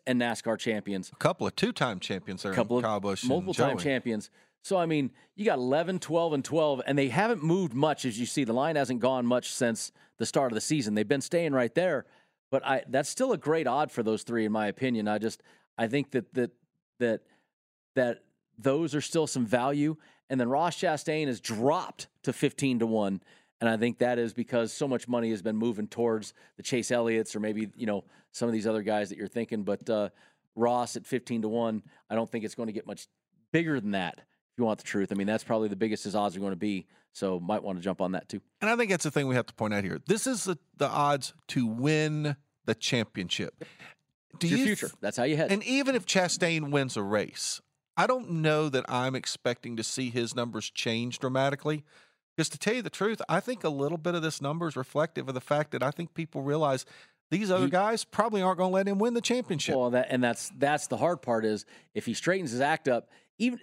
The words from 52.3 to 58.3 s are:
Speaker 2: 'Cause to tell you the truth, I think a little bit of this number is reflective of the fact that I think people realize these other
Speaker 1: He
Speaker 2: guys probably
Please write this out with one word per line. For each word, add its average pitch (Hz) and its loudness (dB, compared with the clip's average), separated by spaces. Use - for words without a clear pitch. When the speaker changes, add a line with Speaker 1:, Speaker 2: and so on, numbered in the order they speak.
Speaker 2:
'Cause 156 2
to - -12
tell 214 0
you 247 -4
the 165 -8
truth, 214 -2
I 170 2
think 247 -6
a 175 2
little 143 0
bit 170 -2
of 175 -2
this 156 -2
number 160 -2
is 147 -6
reflective 135 -2
of 135 -2
the 127 -4
fact 147 0
that - -2
I 127 2
think 170 -8
people 151 -6
realize 143 2
these 196 0
other 185 4
Speaker 1:
He 139 2
Speaker 2:
guys 214 2
probably 208 0